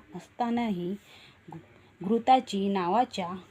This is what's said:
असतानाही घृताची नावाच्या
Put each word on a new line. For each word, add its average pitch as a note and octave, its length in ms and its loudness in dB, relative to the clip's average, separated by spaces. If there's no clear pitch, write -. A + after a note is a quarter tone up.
असतानाही G3+ 800 -4
घृताची A#3 680 2
नावाच्या F#3+ 640 0